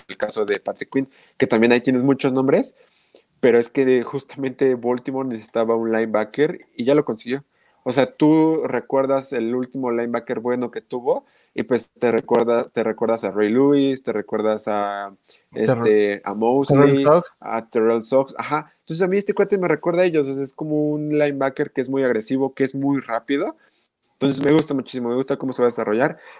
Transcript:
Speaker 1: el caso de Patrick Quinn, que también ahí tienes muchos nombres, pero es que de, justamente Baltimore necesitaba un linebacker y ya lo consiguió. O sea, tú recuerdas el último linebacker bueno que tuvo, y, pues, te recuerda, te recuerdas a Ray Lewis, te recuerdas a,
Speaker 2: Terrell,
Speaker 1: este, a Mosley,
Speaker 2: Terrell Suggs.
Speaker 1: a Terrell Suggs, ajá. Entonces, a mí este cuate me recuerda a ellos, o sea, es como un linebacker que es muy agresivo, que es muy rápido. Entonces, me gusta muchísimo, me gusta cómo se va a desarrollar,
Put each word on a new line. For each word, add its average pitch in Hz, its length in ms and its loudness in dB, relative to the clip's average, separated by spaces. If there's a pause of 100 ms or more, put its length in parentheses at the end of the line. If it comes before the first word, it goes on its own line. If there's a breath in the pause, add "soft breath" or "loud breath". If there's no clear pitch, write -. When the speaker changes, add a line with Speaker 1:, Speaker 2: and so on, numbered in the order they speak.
Speaker 1:
el - 100 -14
caso 107 280 -4
de 101 140 -2
Patrick - 320 -10
Quinn, 135 180 -2 (280 soft breath)
que 131 100 2
también 117 240 4
ahí 120 100 4
tienes 127 220 0
muchos 139 300 2
nombres, 139 400 0 (680 soft breath)
pero 120 200 4
es 117 100 0
que 135 160 0
de, 127 180 4
justamente 131 720 -2
Baltimore 123 540 -4
necesitaba 113 460 -2
un 113 160 -2
linebacker 113 760 -2 (100)
y 123 100 -6
ya 139 100 4
lo 151 100 2
consiguió. 123 380 -8 (400)
O 127 100 -6
sea, 131 120 4 (120)
tú 160 480 2
recuerdas 135 680 -2
el 117 240 -2
último 127 360 -4
linebacker 117 500 -4
bueno 123 300 -2
que 113 100 -10
tuvo, 131 440 -4 (280)
y, 117 100 -4
pues, 117 280 -2
te 120 200 0
recuerda, 117 580 0
te 113 140 -2
recuerdas 113 400 -2
a 98 80 -2
Ray 104 180 0
Lewis, 139 540 2
te 120 100 -6
recuerdas 107 540 -4
a, 101 460 -4 (400 soft breath)
Speaker 2:
Terrell, 113 160 -2
Speaker 1:
este, 107 560 2
a 101 100 -6
Mosley, 135 440 2
Speaker 2:
Terrell 139 240 6
Suggs. 160 260 4 (100)
Speaker 1:
a 110 300 -8
Terrell 113 340 2
Suggs, 135 340 0
ajá. 143 440 -6
Entonces, 165 220 -6
a 185 40 0
mí 185 100 0
este 202 160 -2
cuate 202 240 0
me 180 100 0
recuerda 170 360 0
a - 20 4
ellos, 160 220 0
o 135 60 -6
sea, 139 100 -6
es 131 100 -12
como 151 380 -2
un 151 260 -4
linebacker 143 540 -2
que 135 100 -4
es 123 80 -4
muy 135 140 0
agresivo, 131 500 -2
que 139 120 0
es 131 100 -6
muy 139 260 0
rápido. 139 540 -4 (580)
Entonces, 135 300 -2
me 143 80 4
gusta 151 220 2
muchísimo, 127 360 -6
me 120 60 -2
gusta 131 220 -2
cómo 131 160 -6
se - 80 -2
va 123 60 4
a 120 40 2
desarrollar, 113 460 0 (220 loud breath)